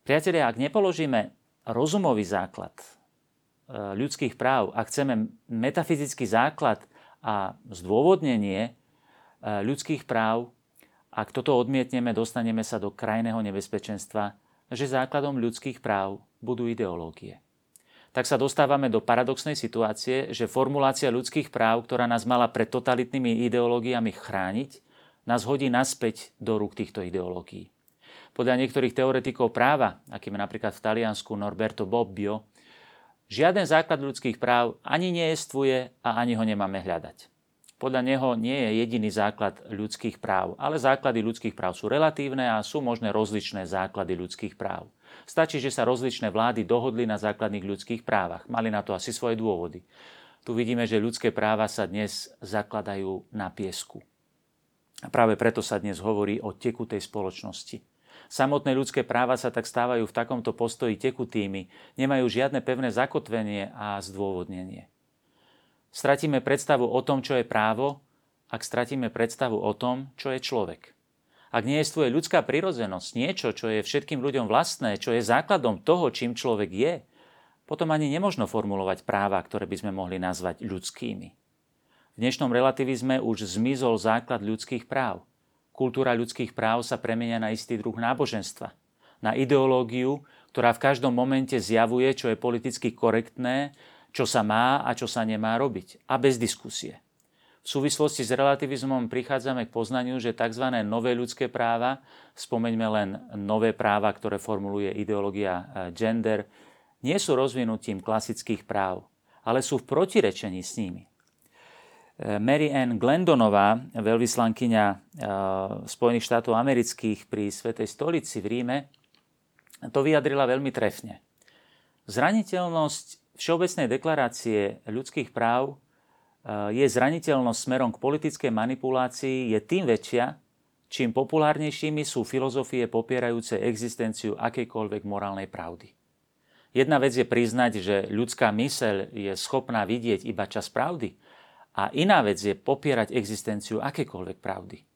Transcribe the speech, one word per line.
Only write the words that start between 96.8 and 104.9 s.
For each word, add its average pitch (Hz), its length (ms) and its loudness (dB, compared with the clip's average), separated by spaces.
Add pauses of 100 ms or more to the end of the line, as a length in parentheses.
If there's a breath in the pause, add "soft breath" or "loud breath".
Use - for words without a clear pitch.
V - 80 -18
súvislosti 147 560 0
s 110 80 -2
relativizmom 135 800 0
prichádzame 127 560 -2
k - 80 -20
poznaniu, 123 400 -2
že 117 160 -2
takzvané 120 480 0
nové 113 320 0
ľudské 120 400 -2
práva, 120 480 0 (320 loud breath)
spomeňme 113 540 -2 (100)
len 101 120 0 (280)
nové 107 400 2
práva, 104 320 2
ktoré 101 320 -4
formuluje 101 560 -4